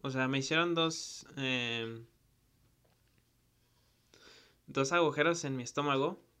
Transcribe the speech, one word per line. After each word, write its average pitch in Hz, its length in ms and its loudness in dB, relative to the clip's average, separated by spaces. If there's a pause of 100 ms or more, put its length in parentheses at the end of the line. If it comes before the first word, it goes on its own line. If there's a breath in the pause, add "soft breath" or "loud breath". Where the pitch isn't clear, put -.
O 139 100 -4
sea, 131 160 0
me 135 120 0
hicieron 165 360 2
dos, 165 500 -2 (120)
em, 117 680 -4 (2500 loud breath)
dos 135 240 0
agujeros 165 540 2
en 135 120 -4
mi 123 60 -6
estómago, 143 580 0 (200)